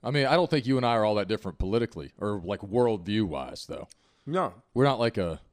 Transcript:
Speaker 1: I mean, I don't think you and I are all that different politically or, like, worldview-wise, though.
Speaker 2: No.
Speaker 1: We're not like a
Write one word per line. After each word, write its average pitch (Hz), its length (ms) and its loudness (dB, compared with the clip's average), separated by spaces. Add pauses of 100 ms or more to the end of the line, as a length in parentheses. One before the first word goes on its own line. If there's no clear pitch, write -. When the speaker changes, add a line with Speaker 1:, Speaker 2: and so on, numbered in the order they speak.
Speaker 1:
I 123 100 -4
mean, 143 140 2
I 135 80 4
don't 175 140 4
think 143 180 0
you 131 100 4
and 123 100 2
I 117 60 4
are 110 120 4
all 107 120 4
that 101 100 0
different 101 320 -4
politically 95 600 -2
or, 104 260 -4
like, 98 160 -4
worldview-wise, 101 1040 -2
though. - 220 -12 (380)
Speaker 2:
No. 143 280 -4 (200)
Speaker 1:
We're 123 100 4
not 135 160 2
like 117 180 0
a 85 220 -2 (120)